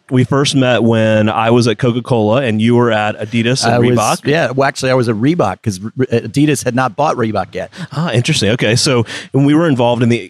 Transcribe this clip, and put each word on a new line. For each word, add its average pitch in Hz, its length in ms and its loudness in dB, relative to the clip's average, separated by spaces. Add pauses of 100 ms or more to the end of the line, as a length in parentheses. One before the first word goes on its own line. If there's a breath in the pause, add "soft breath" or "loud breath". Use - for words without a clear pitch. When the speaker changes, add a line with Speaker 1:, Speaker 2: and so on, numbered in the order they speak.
Speaker 1:
we 127 140 2
first 139 320 0
met 123 260 2
when 110 480 2
I 113 220 0
was 120 160 4
at 107 100 0
Coca-Cola 117 640 0
and 110 220 -2
you 120 120 2
were 120 160 2
at 107 260 -2
Adidas 117 460 -2
and 117 120 2
Speaker 2:
I - 40 2
was, 120 160 2
Speaker 1:
Reebok. 123 300 0
Speaker 2:
yeah, 147 240 0
well, 131 180 0
actually, 131 220 -4
I 127 60 2
was 123 120 2
at 117 80 0
Reebok 123 460 -2
'cause 92 180 -6 (160)
Re-, 131 120 -2
Adidas 131 560 0
had 120 100 -4
not 127 220 -2
bought 143 200 -2
Reebok 107 380 -4
yet. 90 180 -10 (200 loud breath)
Speaker 1:
Ah, 156 200 -4
interesting. 113 380 0
Okay, 117 260 0
so 123 300 0 (280 loud breath)
when 139 120 2
we 147 80 4
were 170 140 2
involved 120 340 0
in 120 80 2
the 110 200 -2